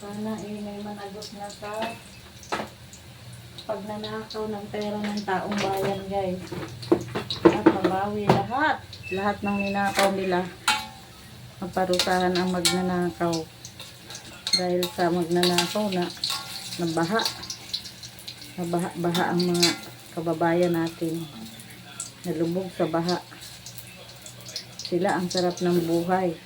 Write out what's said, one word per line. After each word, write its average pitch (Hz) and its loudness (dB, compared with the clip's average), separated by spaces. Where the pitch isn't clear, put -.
Sana, 208 -4
eh, 208 -6
may 202 -8
managot 208 -8
na 202 -8
sa 208 -10
pagnanakaw 214 -6
ng 208 -6
pera 208 -2
ng 208 -2
taong 190 0
bayan, 196 0
guys. 185 0
At - 8
mabawi 196 4
lahat. 262 4
Lahat 202 2
ng 202 0
ninakaw 196 4
nila. 185 2
Maparusahan 180 2
ang 180 2
magnanakaw. 175 0
Dahil 180 4
sa 180 2
magnanakaw 175 4
na 175 2
nabaha. 170 2
Nabaha-baha 170 0
ang 175 4
mga 170 6
kababayan 170 4
natin. 165 0
Nalubog 170 0
sa 160 2
baha. 170 2
Sila 180 4
ang 180 0
sarap 175 2
ng 175 4
buhay. 175 4